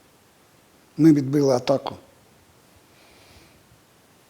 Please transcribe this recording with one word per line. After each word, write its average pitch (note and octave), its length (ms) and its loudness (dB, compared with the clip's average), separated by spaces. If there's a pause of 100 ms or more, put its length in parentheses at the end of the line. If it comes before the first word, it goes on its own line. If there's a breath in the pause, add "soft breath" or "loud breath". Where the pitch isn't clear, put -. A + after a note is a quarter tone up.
(960)
Ми D#3 160 6
відбили C#3 420 0
атаку. B2+ 400 -4 (2250 soft breath)